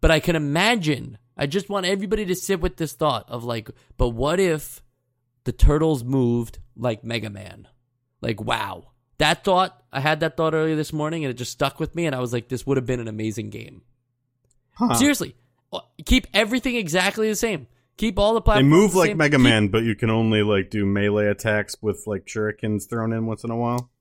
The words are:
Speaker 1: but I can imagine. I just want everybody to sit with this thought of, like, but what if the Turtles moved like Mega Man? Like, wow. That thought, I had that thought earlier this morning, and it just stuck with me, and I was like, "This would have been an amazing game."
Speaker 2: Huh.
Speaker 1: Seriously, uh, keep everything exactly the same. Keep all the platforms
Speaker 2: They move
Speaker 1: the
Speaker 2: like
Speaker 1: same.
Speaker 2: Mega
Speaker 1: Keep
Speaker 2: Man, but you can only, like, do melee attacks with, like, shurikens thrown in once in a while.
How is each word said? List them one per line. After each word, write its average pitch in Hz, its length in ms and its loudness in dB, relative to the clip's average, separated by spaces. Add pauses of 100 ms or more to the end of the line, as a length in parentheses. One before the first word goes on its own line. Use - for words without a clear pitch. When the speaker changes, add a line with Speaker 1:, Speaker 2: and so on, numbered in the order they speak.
Speaker 1:
but 160 100 4
I 160 80 4
can 170 160 0
imagine. 151 800 0 (200)
I 143 80 -4
just 180 240 -4
want 202 160 -4
everybody 202 400 -2
to 180 100 -2
sit 185 240 -4
with 175 160 -4
this 156 180 -6
thought 135 360 -2
of, 120 140 -8
like, 117 260 -6 (280)
but 127 120 2
what 135 300 0
if 165 420 -2 (640)
the 127 60 -4
Turtles 151 520 4
moved 120 560 0 (160)
like 117 280 -4
Mega 113 260 -6
Man? 98 380 -16 (520)
Like, 113 220 -4
wow. 104 460 -6 (320)
That 156 240 2
thought, 185 380 0 (100)
I 135 80 -6
had 151 220 0
that 160 160 -2
thought 160 160 0
earlier 156 220 0
this 151 180 -4
morning, 156 320 -4
and 131 60 -4
it 123 60 -6
just 123 140 -10
stuck - 280 -4
with 156 140 -6
me, 170 120 -4
and 143 100 -2
I 127 40 -6
was 123 120 -4
like, 120 160 -6
"This 127 180 -8
would 135 120 0
have 127 80 -4
been 123 160 -2
an 113 80 -8
amazing 107 400 -6
game." 107 320 -16 (920)
Speaker 2:
Huh. 240 200 0
Speaker 1:
Seriously, 254 400 2 (380)
uh, 185 80 -8 (240)
keep - 280 2
everything 233 440 0
exactly 196 500 0
the 214 80 -2
same. 190 320 -4 (300)
Keep 214 200 -2
all 208 160 4
the 233 80 2
platforms - 300 6
Speaker 2:
They 160 60 8
move 202 160 6
Speaker 1:
the 180 40 4
Speaker 2:
like 170 120 6
Speaker 1:
same. - 80 -4
Speaker 2:
Mega 147 200 4
Speaker 1:
Keep 127 60 6
Speaker 2:
Man, 110 240 6
but 110 160 2
you 117 120 0
can 113 140 -2
only, 110 320 2
like, 101 280 2
do 104 160 -2
melee 101 420 0
attacks 104 540 -2
with, 104 260 -4
like, 98 200 -6
shurikens 107 600 -4
thrown 113 240 -4
in 113 140 -4
once 110 180 -8
in 117 80 -8
a 113 60 -4
while. 120 320 -4 (120)